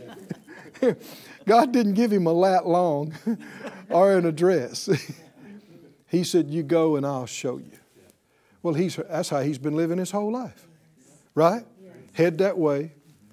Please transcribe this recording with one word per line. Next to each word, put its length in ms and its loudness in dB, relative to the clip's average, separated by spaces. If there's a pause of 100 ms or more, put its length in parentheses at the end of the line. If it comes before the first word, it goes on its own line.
(800)
<laughs> 140 2 (520)
God 260 6
didn't 220 2
give 180 2
him 140 2
a 60 2
lat 340 2
long 480 0 (380)
<laughs> 360 -16
or 280 6
an 100 2
address. 600 0
<laughs> 320 -2 (840)
He 160 -2
said, 260 0
"You 140 -4
go 320 2
and 100 -2
I'll 220 -4
show 300 -8
you." 160 -18 (920)
Well, 120 -2
he's, 200 0
that's 360 -6
how 100 0
he's 180 -4
been 160 -4
living 240 -2
his 140 -6
whole 180 -4
life, 380 -10 (680)
right? 300 2 (480)
Head 260 2
that 180 0
way 360 0 (400)